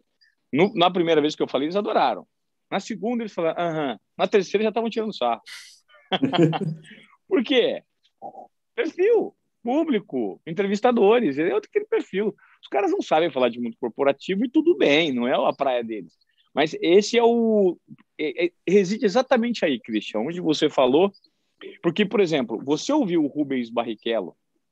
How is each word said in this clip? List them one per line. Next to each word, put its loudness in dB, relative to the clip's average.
no, 4
na 4
primeira 2
vez 0
que -6
eu -2
falei, -2
eles -4
adoraram. 0
Na -4
segunda, -6
eles -8
falaram, -4
"Aham." -4
Na 0
terceira, 0
já 0
estavam -2
tirando -6
sarro. -2
<laughs> 0
Por 0
quê? 0
Perfil, 0
público, -2
entrevistadores, 2
é 0
outro -4
aquele -4
perfil. -2
Os -20
caras -2
não -2
sabem 0
falar 2
de -6
mundo -8
corporativo -2
e -4
tudo 2
bem, 2
não -2
é 0
a 0
praia -2
deles. -10
Mas -2
esse 4
é 4
o, 2
é, -2
é, -8
reside 2
exatamente 0
aí, 0
Christian, -4
onde -6
você 0
falou, 4
porque, 0
por 0
exemplo, -2
você -2
ouviu 2
o 0
Rubens -4
Barrichello, -4